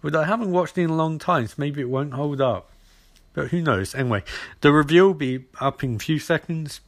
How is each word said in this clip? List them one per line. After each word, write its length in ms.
but 140
I 80
haven't 280
watched 260
it 60
in 60
a 60
long 240
time, 260
so 120
maybe 240
it 80
won't 240
hold 260
up. 320
But 160
who 120
knows? 320
Anyway, 300
the 100
review 360
will 60
be 300
up 240
in 120
a 40
few 200
seconds. 680